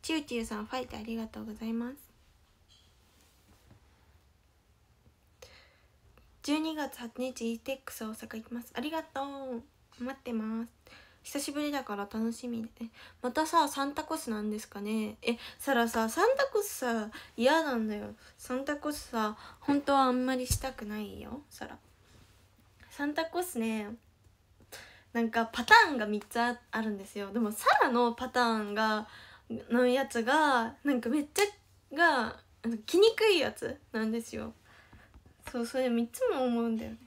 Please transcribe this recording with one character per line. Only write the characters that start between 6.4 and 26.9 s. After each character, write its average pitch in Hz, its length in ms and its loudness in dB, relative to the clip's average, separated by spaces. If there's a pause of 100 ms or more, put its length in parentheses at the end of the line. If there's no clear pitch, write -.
十 294 160 0
二 311 180 -2
月 285 220 -6
八 233 220 -12
日、 247 320 -4
イ 233 60 -2
ー - 20 -12
テ 262 160 -4
ッ 269 100 -16
ク - 80 -12
ス - 100 -10
大 220 120 -8
阪 226 220 -12
行 220 100 -12
き - 60 -12
ま 240 100 -6
す。 - 100 -20
あ 240 60 -6
り 269 100 -4
が 320 140 -4
と 277 180 -8
う。 269 420 -8 (400)
待 262 140 -6
っ - 60 -20
て 240 100 -8
ま 220 320 -4
す。 226 40 -18 (540)
久 - 180 -6
し 294 100 -6
ぶ 294 100 -4
り 294 120 -2
だ 269 100 -4
か 202 140 -6
ら 202 60 -4
楽 220 280 -2
し 240 160 -8
み 226 160 -4
で。 233 60 -10 (160)
え、 226 40 -14 (320)
ま 247 120 -2
た 311 120 2
さ、 311 220 4
サ 277 160 -2
ン 285 100 -2
タ 302 120 -4
コ - 100 -2
ス - 140 -6
な 214 120 -2
ん 214 80 -2
で 208 100 -4
す - 100 -14
か 202 100 -12
ね。 214 420 -2
え、 233 160 0 (220)
サ 277 140 0
ラ 233 160 4
さ、 226 180 2
サ 320 180 2
ン 523 120 6
タ 554 80 4
コ 427 180 0
ス - 60 -4
さ、 226 400 -2 (260)
嫌 302 300 6
な 269 100 0
ん 226 140 0
だ 208 80 -4
よ。 208 180 -10 (220)
サ - 180 -8
ン 262 80 -4
タ 294 140 -2
コ 294 160 -4
ス - 160 -10
さ、 220 260 -2 (240)
本 285 220 2
当 285 100 0
は 269 120 8
あ 262 60 6
ん 254 160 2
ま 262 120 0
り 254 100 -6
し - 100 0
た 269 140 -4
く 233 140 -12
な 208 140 -6
い 202 200 -8
よ、 226 300 -12
サ - 180 -12
ラ。 - 100 -16 (1120)
サ 285 140 -6
ン 294 80 -2
タ 320 120 0
コ 349 180 -2
ス 254 160 -6
ね、 220 300 -2 (1200)
な 233 80 -2
ん 226 100 2
か 226 180 0
パ 233 180 -4
タ - 80 10 (160)
ー 285 60 -2
ン - 20 -2
が 220 80 -2
三 208 160 -2
つ - 180 -4
あ-、 240 220 0 (100)
あ 226 100 -2
る 220 100 -2